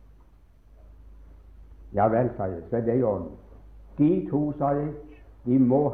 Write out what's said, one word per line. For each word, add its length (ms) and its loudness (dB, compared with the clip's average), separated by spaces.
Ja 160 4
vel, 260 2
sa 140 -4
jeg, 200 -8
så 60 -2
er 100 -2
det 120 2
i 40 2
orden. 260 -2
De 320 2
to, 280 -2
sa 160 0
jeg, 140 -2
de 120 4
må 360 4